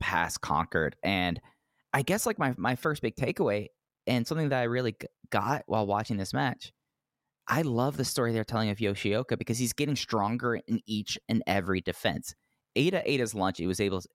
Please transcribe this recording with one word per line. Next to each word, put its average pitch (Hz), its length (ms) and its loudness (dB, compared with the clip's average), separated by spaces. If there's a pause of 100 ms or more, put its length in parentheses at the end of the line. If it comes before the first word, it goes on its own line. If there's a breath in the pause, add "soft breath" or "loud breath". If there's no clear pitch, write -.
past 85 400 0
conquered. 78 640 0
And 90 380 0 (520 soft breath)
I 139 100 2
guess, 196 240 0
like, 226 120 -2
my, 135 200 0
my 123 180 0
first 151 240 -2
big 113 160 -2
takeaway, 120 520 0 (380)
and 120 200 2
something 156 240 0
that 131 100 2
I 123 40 0
really 120 280 0
g-, - 140 -12 (240)
got 110 360 0
while 104 200 2
watching 104 320 0
this 95 160 -4
match, 135 380 -2 (760)
I 151 140 2
love 135 340 2
the 135 80 0
story 117 300 0
they're 110 100 0
telling 110 240 0
of 101 100 -2
Yoshioka 104 600 0
because - 180 -2
he's 123 160 0
getting 143 240 0
stronger 117 600 0
in - 300 -2
each 107 400 -4
and 113 200 2
every 92 340 2
defense. - 540 -4 (420)
Eita 175 320 2
Eita's 120 260 0
lunch, 95 220 0
he 85 100 -2
was 92 140 0
able 95 220 0
to - 120 -18